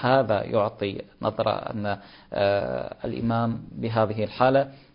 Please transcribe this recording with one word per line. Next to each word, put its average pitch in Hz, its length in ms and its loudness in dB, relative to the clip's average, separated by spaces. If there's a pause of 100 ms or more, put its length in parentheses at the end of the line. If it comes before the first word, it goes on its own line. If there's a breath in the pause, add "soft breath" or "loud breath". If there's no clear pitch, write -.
هذا 123 420 2
يعطي 104 580 -2 (200)
نظرة 110 300 0
أن، 104 460 -4 (360 loud breath)
آه، 98 600 0 (100)
الإمام 117 540 -2 (180)
بهذه 110 460 0
الحالة 135 440 4 (280 loud breath)